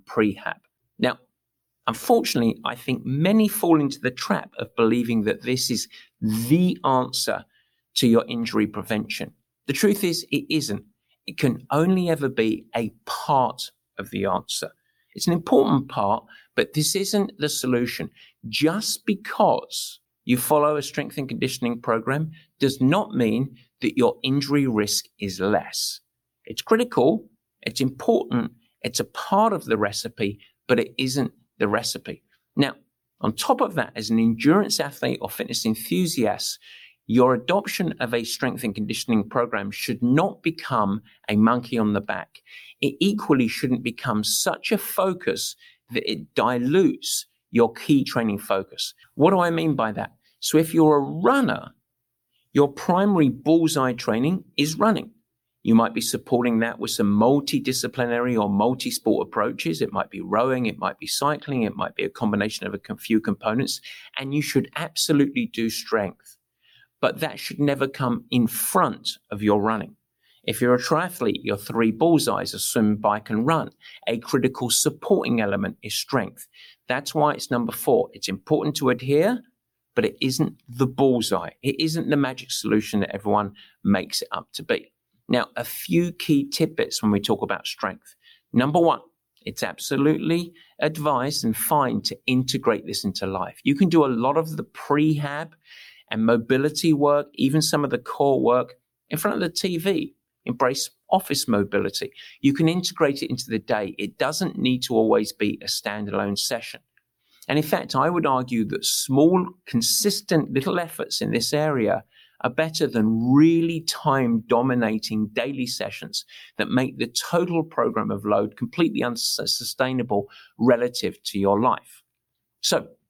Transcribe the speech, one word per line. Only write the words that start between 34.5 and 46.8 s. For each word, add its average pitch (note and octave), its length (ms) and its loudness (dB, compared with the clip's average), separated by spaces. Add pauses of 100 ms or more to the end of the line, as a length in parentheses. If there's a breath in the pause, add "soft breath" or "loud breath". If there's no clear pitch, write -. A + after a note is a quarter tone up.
athlete C3+ 420 -4
or - 80 -6
fitness - 380 -6
enthusiast, C3 920 -2 (520 loud breath)
your B2 220 6
adoption F3 680 -2
of A#2+ 120 -2
a A#2+ 100 0
strength A2+ 400 -4
and G#2+ 120 -4
conditioning G#2+ 560 -2
program A2 400 -2
should - 320 -6
not D3 400 2
become A2 580 -2 (260 soft breath)
a G#2+ 100 0
monkey A#2+ 420 2
on G#2 160 2
the G#2 80 0
back, - 400 -10 (380 loud breath)
it - 200 0
equally D#3+ 480 2
shouldn't B2 340 -2
become A#2 420 -4
such - 480 -2
a G#3 60 0
focus - 800 -4 (340 soft breath)
that - 200 -4
it D#2 240 -8
dilutes B2+ 920 2 (240)